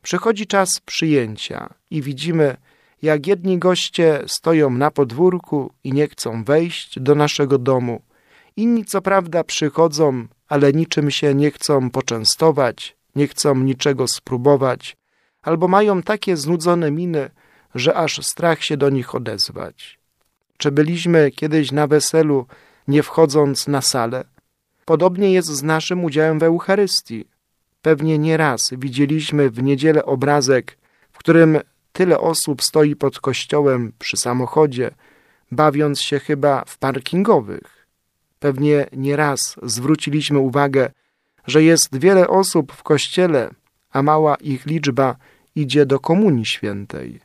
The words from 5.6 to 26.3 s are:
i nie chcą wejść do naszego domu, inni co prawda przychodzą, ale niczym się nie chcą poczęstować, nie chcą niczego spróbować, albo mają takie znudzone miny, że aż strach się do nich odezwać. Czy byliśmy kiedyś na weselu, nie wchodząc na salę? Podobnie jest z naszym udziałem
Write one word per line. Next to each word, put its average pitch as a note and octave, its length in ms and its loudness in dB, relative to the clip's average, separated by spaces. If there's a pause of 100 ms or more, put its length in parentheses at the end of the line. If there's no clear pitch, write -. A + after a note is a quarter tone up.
i C3+ 100 -6
nie C#3+ 140 2
chcą A2+ 360 -8
wejść D#3+ 560 -2
do C#3 160 2
naszego D3 420 0
domu, B2 440 -2 (540)
inni A3+ 300 0
co F#3+ 160 -4
prawda F3 420 0
przychodzą, D3 840 0 (200)
ale C#3+ 260 4
niczym D#3 380 0
się C#3+ 240 0
nie C#3+ 160 2
chcą C3+ 380 -2
poczęstować, C3 1080 -2 (180)
nie C#3+ 120 2
chcą - 280 0
niczego C3 520 0
spróbować, B2+ 920 0 (440)
albo E3 260 0
mają G3 340 2
takie G3+ 360 -4
znudzone E3 540 0
miny, D#3+ 380 -4 (460)
że B2+ 200 0
aż D3+ 300 -4
strach E3 380 -2
się D#3 140 -4
do C#3 120 2
nich C3+ 260 -4
odezwać. G#2+ 840 -10 (580)
Czy D3 140 -2
byliśmy D#3+ 600 2
kiedyś D3+ 400 -2
na D3 160 0
weselu, D3 580 2 (420)
nie C#3+ 160 2
wchodząc D3 640 2
na C#3 140 -2
salę? B2 420 -4 (640)
Podobnie F3+ 460 2
jest F3+ 160 2
z C#3+ 160 -6
naszym D#3+ 400 -2
udziałem D#3 360 0